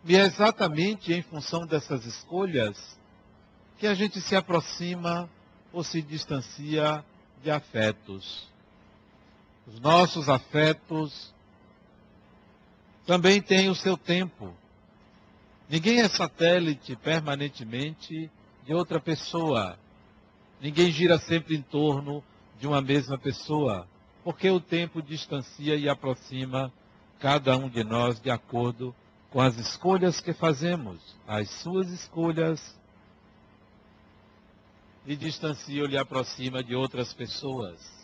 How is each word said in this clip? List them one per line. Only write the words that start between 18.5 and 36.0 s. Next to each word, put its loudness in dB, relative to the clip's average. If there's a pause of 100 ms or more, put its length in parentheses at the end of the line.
de -4
outra 0
pessoa. -2 (840)
Ninguém 4
gira 6
sempre -2
em -6
torno 0 (360)
de -8
uma 2
mesma 0
pessoa, -4 (360)
porque 0
o 4
tempo -4
distancia -6
e 0
aproxima -4 (480)
cada 4
um -4
de -2
nós 0
de -4
acordo -4 (340)
com 0
as 4
escolhas 0
que -6
fazemos. -4 (100)
As -2
suas -4
escolhas -4 (2250)
lhe -4
distanciam, -6
lhe -2
aproxima -4